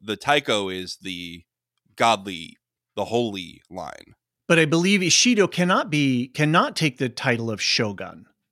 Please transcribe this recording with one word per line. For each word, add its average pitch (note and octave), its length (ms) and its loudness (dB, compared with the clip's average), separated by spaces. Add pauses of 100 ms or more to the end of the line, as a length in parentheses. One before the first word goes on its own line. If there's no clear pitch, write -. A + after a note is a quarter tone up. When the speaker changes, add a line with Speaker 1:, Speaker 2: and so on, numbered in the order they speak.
Speaker 1:
the G#2 160 -8
Taiko B2+ 520 -2
is F#2 320 -10
the F2 420 -12 (520)
godly, G2 640 0 (380)
the G2+ 100 -4
holy G2+ 640 -4
line. - 460 -16 (320)
Speaker 2:
But E3+ 120 4
I D#3+ 60 6
believe F3+ 360 4
Ishido F#3+ 500 4
cannot F#3 400 0
be, C3+ 380 2
cannot E3 460 2
take D#3 220 0
the B2+ 120 -2
title A#2 420 -2
of G#2 100 -8
Shogun. F#2+ 640 -4 (260)